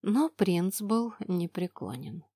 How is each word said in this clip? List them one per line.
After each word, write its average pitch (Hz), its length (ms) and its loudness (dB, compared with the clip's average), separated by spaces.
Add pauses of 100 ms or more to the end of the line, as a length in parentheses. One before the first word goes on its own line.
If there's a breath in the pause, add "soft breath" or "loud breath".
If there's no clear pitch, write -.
но 247 280 4
принц 185 520 2
был 220 320 0 (140)
непреклонен. 170 960 -4 (120)